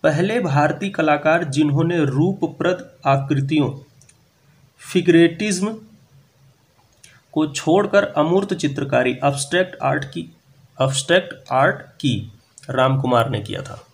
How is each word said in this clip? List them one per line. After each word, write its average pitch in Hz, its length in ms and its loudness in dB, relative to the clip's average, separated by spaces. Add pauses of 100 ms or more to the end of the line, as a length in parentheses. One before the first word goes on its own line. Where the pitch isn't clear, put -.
पहले 180 380 0
भारतीय 156 500 0
कलाकार 156 540 0
जिन्होंने 151 600 0
रूपप्रद 175 840 -2 (160)
आकृतियों, 139 880 -2 (840)
फिगरेटिज्म 180 1000 2 (1500)
को 156 140 0
छोड़कर 202 580 2
अमूर्त 180 500 0
चित्रकारी, 135 580 -2
abstract 143 680 -2
आर्ट 143 220 -2
की, - 320 -12 (460)
abstract - 680 -2
art 143 240 2
की - 560 -6 (380)
राम 131 300 2
कुमार 123 300 0
ने 107 100 -4
किया 92 220 -10
था। - 320 -16